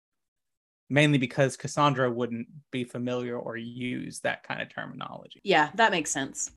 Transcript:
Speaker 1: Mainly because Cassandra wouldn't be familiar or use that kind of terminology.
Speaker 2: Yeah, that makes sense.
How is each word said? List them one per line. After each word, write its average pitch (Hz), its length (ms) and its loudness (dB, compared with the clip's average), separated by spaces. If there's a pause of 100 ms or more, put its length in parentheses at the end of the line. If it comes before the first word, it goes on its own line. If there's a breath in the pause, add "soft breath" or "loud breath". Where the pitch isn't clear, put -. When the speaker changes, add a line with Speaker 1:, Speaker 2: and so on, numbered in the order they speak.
(880)
Speaker 1:
Mainly 147 280 6
because 131 400 2
Cassandra 139 540 2
wouldn't 117 360 -4 (220)
be 127 140 -4
familiar 123 560 -6
or 120 180 -8
use 123 600 -8
that - 240 -4
kind - 180 -8
of - 80 -8
terminology. - 760 -12
Speaker 2:
Yeah, 156 320 4
that 220 160 6
makes 165 200 0
sense. - 460 -6